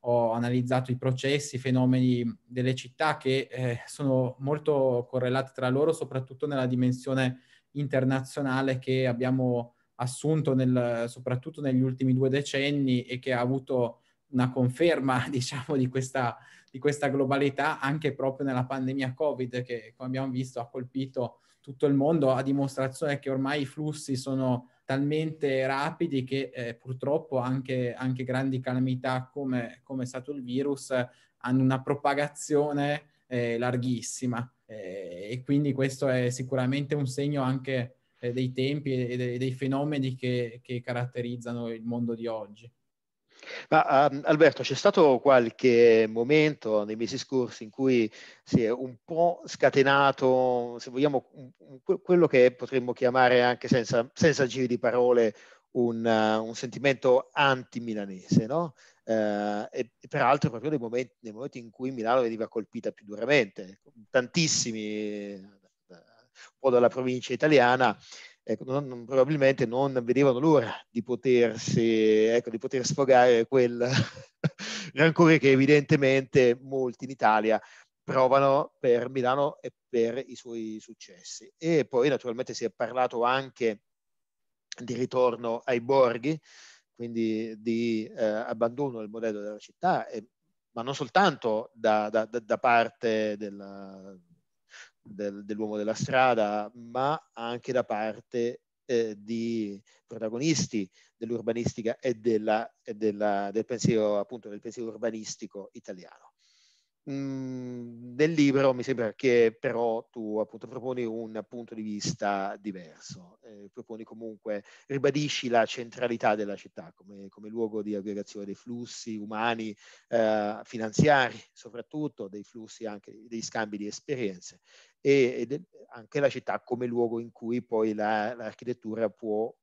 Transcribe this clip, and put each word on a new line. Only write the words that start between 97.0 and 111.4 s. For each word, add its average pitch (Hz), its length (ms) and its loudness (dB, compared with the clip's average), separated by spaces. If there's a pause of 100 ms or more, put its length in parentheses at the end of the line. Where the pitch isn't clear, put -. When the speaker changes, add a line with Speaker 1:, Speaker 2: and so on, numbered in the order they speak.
Speaker 2:
anche 120 400 -8
da 120 120 0
parte, 117 800 -4 (220)
eh, 117 340 -2
di 110 640 -6 (260)
protagonisti 113 840 -4 (280)
dell'urbanistica 113 800 -4
e 127 160 -2
della, 110 560 0 (120)
e 120 120 -12
della, 104 560 0
del 104 140 -2
pensiero, 107 540 0
appunto, 110 300 -8
del 104 120 -14
pensiero 113 300 -10
urbanistico 107 800 -10
italiano. 95 600 -20 (800)
Mm, 127 1080 -10
nel 156 160 4
libro 139 420 4
mi 123 80 -6
sembra 120 320 -2
che 120 440 4
però 117 520 -2
tu, 107 300 -6
appunto, 107 260 -6
proponi 123 400 -6
un 110 420 -8